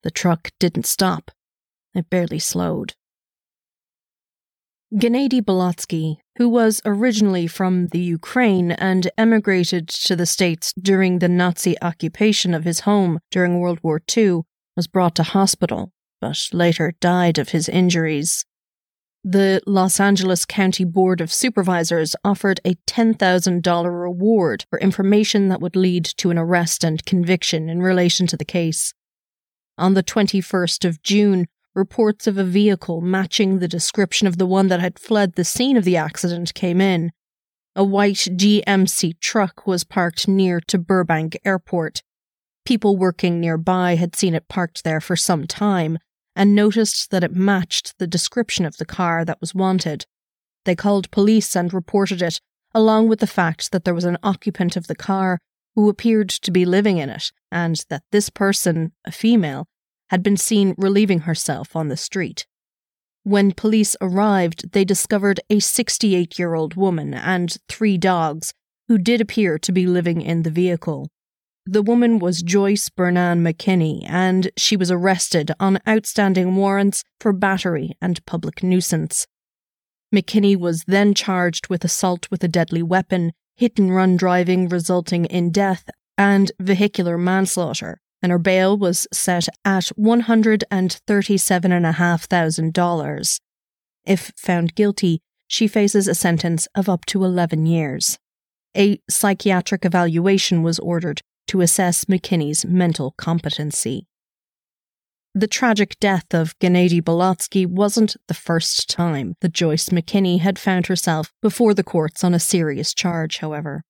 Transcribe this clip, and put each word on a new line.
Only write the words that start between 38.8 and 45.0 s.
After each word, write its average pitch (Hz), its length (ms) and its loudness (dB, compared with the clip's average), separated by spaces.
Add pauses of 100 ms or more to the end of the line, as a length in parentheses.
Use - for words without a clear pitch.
C - 320 -2
truck - 460 -4
was 180 180 -2
parked - 420 -4
near 190 360 2
to - 160 -2
Burbank 165 640 -2
Airport. 180 580 -4 (600)
People 208 320 2
working 180 420 0
nearby 170 560 0
had 170 220 -2
seen 180 180 0
it - 140 -6
parked - 340 -6
there 156 180 -2